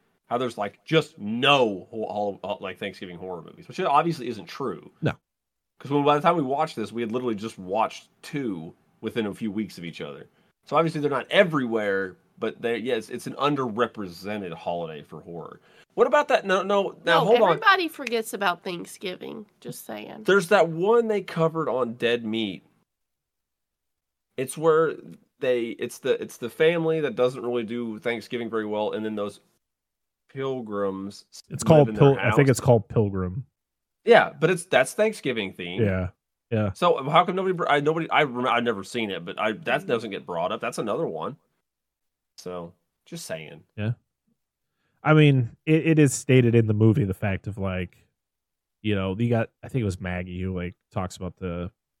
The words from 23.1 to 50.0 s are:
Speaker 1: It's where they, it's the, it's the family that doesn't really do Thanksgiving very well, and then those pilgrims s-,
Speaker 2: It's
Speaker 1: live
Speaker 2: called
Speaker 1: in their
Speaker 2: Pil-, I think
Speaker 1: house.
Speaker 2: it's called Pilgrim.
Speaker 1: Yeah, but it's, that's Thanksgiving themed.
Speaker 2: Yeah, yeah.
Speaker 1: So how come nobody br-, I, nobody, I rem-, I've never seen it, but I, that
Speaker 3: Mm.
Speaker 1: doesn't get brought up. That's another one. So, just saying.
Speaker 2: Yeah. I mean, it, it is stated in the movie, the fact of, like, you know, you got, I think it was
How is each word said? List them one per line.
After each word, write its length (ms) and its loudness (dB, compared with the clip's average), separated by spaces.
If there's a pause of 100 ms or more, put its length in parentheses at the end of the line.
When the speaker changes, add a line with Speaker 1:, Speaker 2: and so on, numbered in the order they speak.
Speaker 1:
It's 200 -6
where 380 2 (460)
they, 300 0
it's 280 -8
the, 240 0
it's 160 -12
the 120 -6
family 500 2
that 160 -4
doesn't 260 0
really 220 -2
do 340 -6
Thanksgiving 500 -6
very 180 -4
well, 260 -2
and 120 -4
then 120 -6
those 240 -8 (920)
pilgrims 1000 -6
s-, 180 -20
Speaker 2:
It's 140 -8
Speaker 1:
live 40 4
Speaker 2:
called 220 8
Speaker 1:
in 60 -4
their 180 8
Speaker 2:
Pil-, 40 -2
I 120 2
think 180 6
Speaker 1:
house. 20 8
Speaker 2:
it's 100 2
called 280 4
Pilgrim. 560 -2 (600)
Speaker 1:
Yeah, 340 6
but 120 2
it's, 160 -4
that's 260 4
Thanksgiving 640 -2
themed. 260 -6
Speaker 2:
Yeah, 280 0 (420)
yeah. 240 0
Speaker 1:
So 340 2
how 160 6
come 120 -2
nobody 180 0
br-, 140 -2
I, 120 4
nobody, 300 0
I 140 4
rem-, 220 -2
I've 180 2
never 200 -2
seen 260 -4
it, 140 -8
but 160 -10
I, 120 0
that 300 -4
Speaker 3:
Mm. 40 -20
Speaker 1:
doesn't 240 -4
get 160 -10
brought 260 -4
up. 80 -6
That's 180 -8
another 280 -4
one. 300 -8 (1000)
So, 380 -12 (320)
just 180 -14
saying. 380 -12 (140)
Speaker 2:
Yeah. 160 -2 (1080)
I 120 6
mean, 500 6
it, 220 4
it 120 6
is 140 6
stated 420 6
in 120 6
the 80 2
movie, 300 4
the 100 -2
fact 320 -4
of, 100 -8
like, 400 -6 (840)
you 120 0
know, 240 -2
you 120 0
got, 180 0 (140)
I 60 -14
think 140 -4
it 40 0
was 140 -4